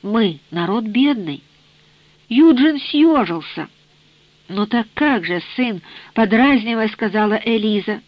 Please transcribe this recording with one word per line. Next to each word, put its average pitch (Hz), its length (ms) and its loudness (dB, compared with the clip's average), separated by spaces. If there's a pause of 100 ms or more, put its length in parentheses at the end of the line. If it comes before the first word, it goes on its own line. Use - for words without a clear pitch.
мы — 202 360 0 (120)
народ 175 320 -4
бедный». 220 580 -2 (880)
Юджин 294 500 4
съёжился. 208 880 0 (800)
«Ну 202 180 -2
так 233 260 -2
как 262 320 0
же, 175 160 -2 (140)
сын?» — 226 260 -4 (320)
подразнивая, 226 760 2
сказала 214 560 -2
Элиза. 214 640 -2